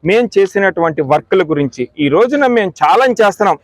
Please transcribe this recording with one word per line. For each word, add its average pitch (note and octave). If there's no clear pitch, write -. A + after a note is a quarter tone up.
మేం G#3+
చేసినటువంటి F3+
వర్క్ల D3
గురించి C#3+
ఈ D3
రోజున B3+
మేము A3+
ఛాలెంజ్ A3+
చేస్తున్నాం. G3